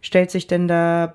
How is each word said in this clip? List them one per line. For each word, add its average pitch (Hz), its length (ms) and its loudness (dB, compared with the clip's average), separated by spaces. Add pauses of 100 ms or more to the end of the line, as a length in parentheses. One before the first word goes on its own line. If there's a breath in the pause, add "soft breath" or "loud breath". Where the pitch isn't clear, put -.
stellt 180 300 0
sich 185 160 -6
denn 175 200 0
da 170 480 0